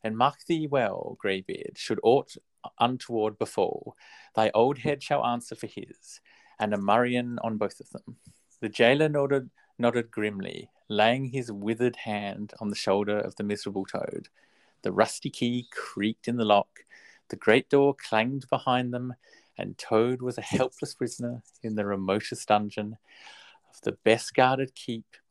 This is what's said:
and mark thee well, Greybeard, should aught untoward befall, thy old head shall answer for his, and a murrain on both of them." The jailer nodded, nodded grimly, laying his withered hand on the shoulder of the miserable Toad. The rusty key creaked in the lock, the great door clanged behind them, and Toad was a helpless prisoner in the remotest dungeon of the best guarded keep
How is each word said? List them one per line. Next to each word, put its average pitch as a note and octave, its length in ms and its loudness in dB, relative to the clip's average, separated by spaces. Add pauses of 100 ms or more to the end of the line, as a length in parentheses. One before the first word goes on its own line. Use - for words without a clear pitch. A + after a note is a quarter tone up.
and A2 120 -4
mark B2 300 0
thee D#3 220 0
well, A#2 520 -2
Greybeard, F#2+ 560 -4
should - 280 -4
aught - 340 4 (420)
untoward A#2 600 -2
befall, - 580 -4 (380)
thy A2 160 4
old B2+ 280 4
head C3+ 220 -2
shall C#3 240 0
answer A#2+ 300 -4
for - 100 -12
his, - 560 -16 (380)
and G#2 120 -2
a G#2 60 0
murrain A#2+ 640 0
on A2+ 180 -4
both G#2 220 -4
of - 100 -20
them." - 280 -16 (420)
The A2 100 -4
jailer C#3 400 4
nodded, C#3 400 0 (300)
nodded A#2+ 320 0
grimly, G2+ 580 -6 (180)
laying A#2 380 4
his A#2+ 260 -4
withered A2 440 0
hand G#2 640 -6
on G2+ 100 -4
the G2 60 -4
shoulder G#2 420 0
of G2 200 -4
the A2 60 -6
miserable G2+ 420 -4
Toad. - 440 -8 (540)
The - 80 -2
rusty - 400 0
key A#2+ 400 -4
creaked - 560 -6
in B2 100 -2
the A#2 80 0
lock, - 400 4 (440)
the - 60 -6
great - 340 4
door C#3 260 6
clanged B2 540 -2
behind B2 440 0
them, B2 220 -6 (440)
and G2 160 -8
Toad A#2+ 460 0
was B2 160 -4
a - 40 -8
helpless - 520 -2
prisoner A#2+ 480 -6 (220)
in A2 100 -4
the G#2 120 -2
remotest G2 640 -2
dungeon G#2 500 0 (760)
of - 80 -20
the - 120 -4
best - 420 2
guarded C3 400 4
keep - 420 -10 (140)